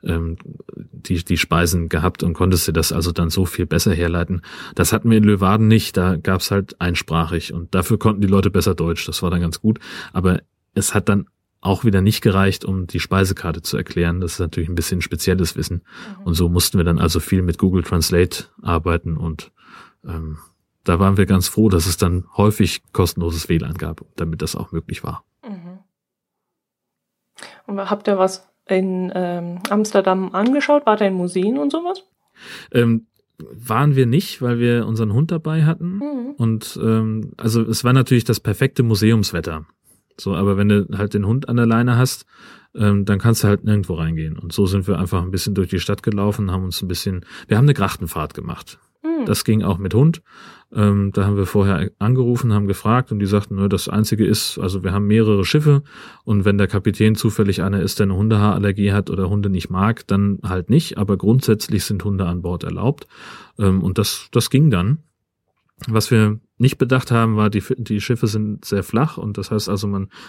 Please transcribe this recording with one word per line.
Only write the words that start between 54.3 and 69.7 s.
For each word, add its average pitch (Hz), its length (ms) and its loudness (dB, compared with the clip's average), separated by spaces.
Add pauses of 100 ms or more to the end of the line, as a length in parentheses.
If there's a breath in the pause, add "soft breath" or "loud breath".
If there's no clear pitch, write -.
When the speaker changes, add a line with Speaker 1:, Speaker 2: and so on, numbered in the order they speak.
Speaker 1:
also 92 240 -4
wir 95 80 -2
haben 101 160 0
mehrere 107 380 4
Schiffe 147 360 4 (440 loud breath)
und 101 200 0
wenn 101 140 4
der 98 80 4
Kapitän 107 480 2
zufällig 101 480 0
einer 95 180 0
ist, - 180 -2
der 107 40 4
eine 98 120 2
Hundehaarallergie 101 760 2
hat 101 180 0
oder 95 220 -2
Hunde 101 180 0
nicht 92 220 -4
mag, 98 340 0
dann 101 380 0
halt 92 260 -4
nicht, 156 300 2
aber 98 180 0
grundsätzlich 107 680 0
sind 101 180 -4
Hunde 98 240 -2
an 87 160 -4
Bord 87 220 -4
erlaubt.“ 90 420 -4 (500 loud breath)
Ähm, 95 240 2
und 92 160 -2
das, - 340 -4
das - 200 0
ging 143 180 6
dann. 104 300 2 (880)
Was 110 240 0
wir 107 280 4 (180)
nicht - 200 2
bedacht 131 320 0
haben, 113 280 2
war, 107 120 4
die, 101 140 0 (140)
die 107 240 -4
Schiffe 120 260 -2
sind 107 380 -4
sehr 98 180 -2
flach 135 340 -2
und 104 220 -6
das 101 100 -10
heißt 104 200 -4
also, 101 180 -2